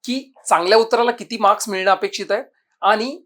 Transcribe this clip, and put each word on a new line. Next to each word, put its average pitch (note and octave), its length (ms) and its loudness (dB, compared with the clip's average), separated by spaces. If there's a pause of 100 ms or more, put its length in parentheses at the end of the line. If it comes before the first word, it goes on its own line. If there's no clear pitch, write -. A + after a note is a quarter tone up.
की C4 300 -8 (160)
चांगल्या F#3 280 4
उत्तराला A#3 340 2
किती A#3 260 -10
मार्क्स G#3 320 2
मिळणं F#3+ 220 0
अपेक्षित G3 400 -4
आहे A3+ 120 -2 (380)
आणि A3 440 0